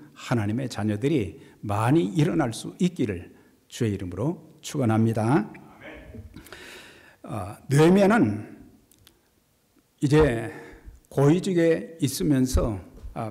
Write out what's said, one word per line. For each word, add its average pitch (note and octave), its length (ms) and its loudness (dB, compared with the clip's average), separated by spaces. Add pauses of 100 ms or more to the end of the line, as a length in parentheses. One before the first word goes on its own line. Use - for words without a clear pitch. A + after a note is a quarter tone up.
(120)
하나님의 A#2 560 -4
자녀들이 G#2+ 720 -4 (200)
많이 A2+ 440 0
일어날 D#3+ 480 0
수 - 260 -12
있기를 G#2 560 -4 (320)
주의 A2+ 280 -4
이름으로 G2 640 -8
축원합니다. A2+ 920 0 (1700)
아, G2+ 360 -12 (100)
느헤미야는 E3 880 4 (1400)
이제 C3+ 520 4 (560)
고위직에 E3 920 2
있으면서, B2+ 800 0 (340)
아, A2+ 160 -8